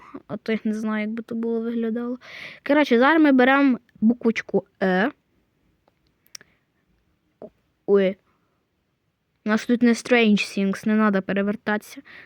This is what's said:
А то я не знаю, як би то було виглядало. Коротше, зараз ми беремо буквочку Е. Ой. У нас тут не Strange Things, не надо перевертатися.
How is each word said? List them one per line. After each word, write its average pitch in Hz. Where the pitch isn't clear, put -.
А -
то -
я 220
не 214
знаю, 214
як 214
би 226
то 233
було 226
виглядало. 233
Коротше, 285
зараз 302
ми 294
беремо 262
буквочку 220
Е. 190
Ой. 196
У -
нас 214
тут 240
не 240
Strange 226
Things, 196
не 214
надо 214
перевертатися. 208